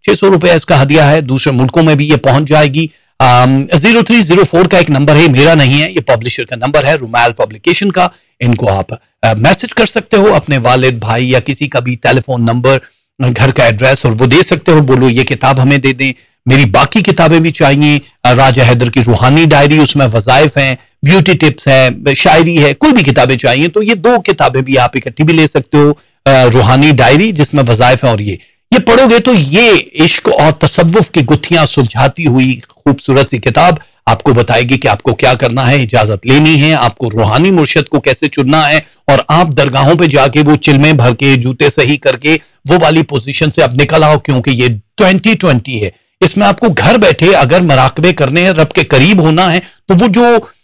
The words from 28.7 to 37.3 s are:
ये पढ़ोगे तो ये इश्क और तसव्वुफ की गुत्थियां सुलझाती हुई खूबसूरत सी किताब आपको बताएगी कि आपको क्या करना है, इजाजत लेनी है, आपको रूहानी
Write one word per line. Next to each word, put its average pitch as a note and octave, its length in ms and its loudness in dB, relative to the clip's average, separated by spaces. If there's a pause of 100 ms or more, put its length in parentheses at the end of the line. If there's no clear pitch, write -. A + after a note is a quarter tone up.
ये B3 60 2
पढ़ोगे A#3+ 400 2
तो B3 160 0
ये F#3+ 420 2
इश्क - 520 -2
और D3+ 240 2
तसव्वुफ E3+ 580 0
की D#3+ 120 -2
गुत्थियां D3+ 440 -2
सुलझाती C3+ 580 -2
हुई B2+ 380 0 (220)
खूबसूरत C3+ 460 0
सी B2+ 80 -4
किताब D#3 420 0 (280)
आपको A2+ 240 -2
बताएगी A#2+ 440 -2
कि B2 120 -4
आपको G#2 240 -4
क्या B2+ 220 0
करना B2 280 -4
है, C3 200 0
इजाजत G#2+ 440 -2
लेनी D3+ 300 2
है, D3+ 160 0
आपको B2 360 -2
रूहानी A2+ 420 0